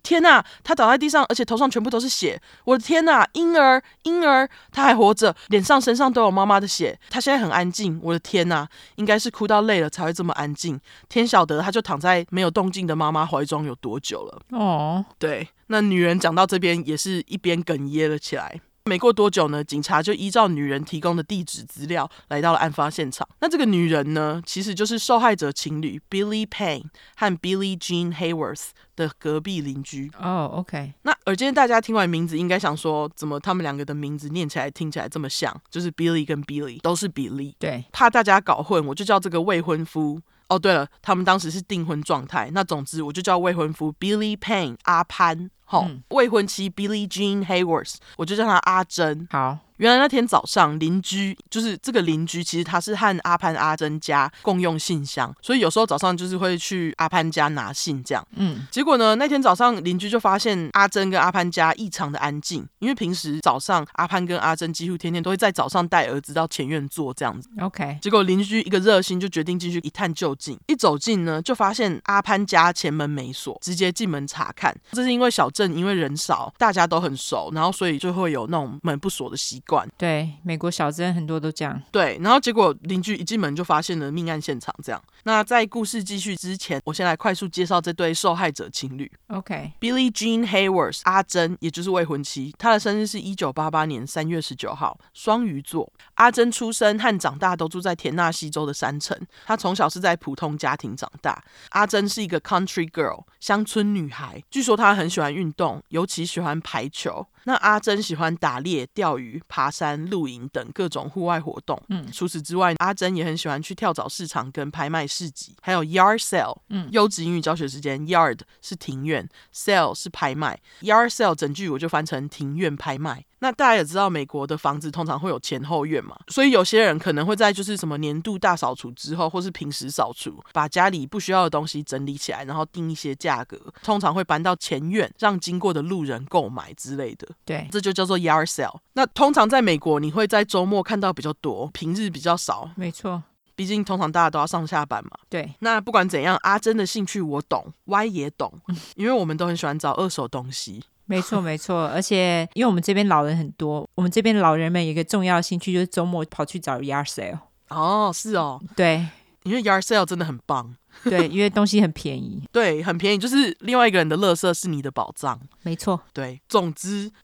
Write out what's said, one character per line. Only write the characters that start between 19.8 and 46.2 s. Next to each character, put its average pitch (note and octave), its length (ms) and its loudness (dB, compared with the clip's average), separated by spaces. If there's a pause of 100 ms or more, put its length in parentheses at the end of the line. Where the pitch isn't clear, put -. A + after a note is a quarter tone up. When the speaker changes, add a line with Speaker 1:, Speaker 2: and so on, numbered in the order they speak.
Speaker 1:
察 D#3 180 2
就 G3 140 0
依 G3 160 -4
照 A3 160 6
女 D3+ 160 0
人 C#3 220 -2
提 D#3 160 -8
供 E3+ 160 0
的 E3+ 40 0
地 F3+ 220 -4
址 A2+ 220 -12
资 C#3+ 220 -14
料 E3 220 -2 (200)
来 D3 120 -2
到 E3+ 120 4
了 E3 80 4
案 D#3+ 100 2
发 D3 180 -2
现 D3+ 220 -4
场。 - 180 -8 (120)
那 D#4+ 80 0
这 D#4+ 100 0
个 C#4+ 60 2
女 F3 240 4
人 D3+ 260 0
呢， D#3 320 -2
其 F#3+ 160 -6
实 G3+ 100 -4
就 G#3 140 -2
是 A3+ 100 -2
受 A#3 220 4
害 A3+ 160 6
者 D3 160 -2
情 D#3 320 -6
侣 D3+ 260 -6
Billy G#3 380 -2
Payne E3 380 -4 (320)
和 F#3+ 200 0
Billie F#3+ 400 -2
Jean F3 380 -2
Hayworth D#3 520 -4 (280)
的 D#3+ 240 -2
隔 D#3 220 -2
壁 F3+ 200 -6
邻 C#3 220 -6
居。 C#3 260 -10 (120)
Speaker 2:
哦， F3+ 340 -2
OK。 D3 480 -8
Speaker 1:
那 A#3 100 0 (120)
而 G3 100 0
今 A#3+ 100 -2
天 C#4 80 2
大 C4+ 140 6
家 A#3 140 4
听 A3+ 160 -2
完 F#3+ 120 4
名 E3 200 0
字， D#3+ 100 -4
应 F3 80 -2
该 F3+ 100 2
想 D#3 200 -2
说， D3+ 400 -2
怎 D#3 100 -8
么 D3 140 -4
他 F#3+ 120 -2
们 F3+ 120 -2
两 C#3 120 -4
个 C#3+ 80 -6
的 C#3+ 80 -8
名 D3 240 -6
字 D3 120 -10
念 D#3+ 200 -4
起 D3 120 -6
来、 C#3 100 -4
听 D#3+ 180 -8
起 D3 120 -8
来 - 80 -8
这 E3 100 -8
么 C#3 100 -6
像？ - 240 -4 (160)
就 E3+ 120 -8
是 F3 100 -4
Billy E3 340 0
跟 D3 200 -4
Billy， C#3+ 360 -8
都 E3+ 140 0
是 F3+ 140 -2
比 C#3 200 -6
利。 C#3 300 -8
Speaker 2:
对。 B2 320 -6
Speaker 1:
怕 A#3+ 180 4
大 A#3 140 4
家 G3 180 6
搞 D#3 220 0
混， D#3+ 240 0
我 C#3 80 -4
就 G3 100 -8
叫 G3+ 140 4
这 F#3 100 -4
个 E3 140 0
未 F3+ 180 2
婚 D#3+ 240 -2
夫。 D#3 360 -4 (280)
哦， F#3 80 4
对 F#3+ 160 4
了， C#3+ 140 2 (160)
他 F#3+ 140 2
们 F3+ 80 0
当 F#3 120 6
时 E3+ 140 -4
是 F#3 100 -4
订 F3+ 240 -4
婚 D3+ 200 -2
状 C#3 200 0
态。 C#3+ 280 -4
那 F#3+ 100 0
总 D3+ 220 -4
之， D#3+ 180 -8
我 D3 100 -6
就 F3+ 80 -8
叫 F#3 160 2
未 F3+ 160 2
婚 D#3+ 200 -2
夫 D#3 260 -4
Billy G#3+ 380 0
Payne， F#3 480 -2
阿 E3+ 180 4
潘。 F3 480 0 (180)
吼， F3+ 200 2
Speaker 2:
嗯。 B2+ 120 -10 (100)
Speaker 1:
未 B3+ 180 6